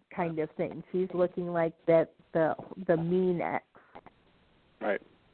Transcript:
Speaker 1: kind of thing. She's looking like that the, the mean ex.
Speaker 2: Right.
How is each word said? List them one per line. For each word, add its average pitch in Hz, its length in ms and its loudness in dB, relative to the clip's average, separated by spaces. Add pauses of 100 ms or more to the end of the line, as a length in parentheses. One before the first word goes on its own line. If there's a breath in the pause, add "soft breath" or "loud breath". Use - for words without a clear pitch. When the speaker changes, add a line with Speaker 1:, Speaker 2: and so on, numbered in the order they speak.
Speaker 1:
kind 165 300 -4
of 156 120 -4
thing. 165 400 -6
She's 185 220 0
looking 175 380 0
like 165 220 0 (120)
that 165 280 4 (200)
the, 160 220 2 (300)
the 170 120 4
mean 175 440 0
ex. 85 240 -4 (1160)
Speaker 2:
Right. - 200 -2 (320)